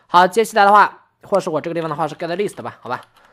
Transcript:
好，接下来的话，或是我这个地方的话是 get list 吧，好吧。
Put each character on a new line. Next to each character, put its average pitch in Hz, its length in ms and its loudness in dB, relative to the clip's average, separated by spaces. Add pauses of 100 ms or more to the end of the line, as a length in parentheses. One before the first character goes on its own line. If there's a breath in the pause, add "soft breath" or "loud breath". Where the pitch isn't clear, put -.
好， 180 220 4
接 220 160 0
下 214 160 -2
来 202 60 4
的 202 60 4
话， 202 340 2 (180)
或 196 160 -2
是 180 100 -6
我 156 100 -4
这 170 120 -8
个 - 20 -6
地 165 80 -6
方 160 80 -6
的 147 60 -8
话 156 120 -4
是 151 60 -14
get 170 220 -10
list 196 260 -6
吧， 113 200 -14
好 113 80 -12
吧。 123 120 -8 (320 soft breath)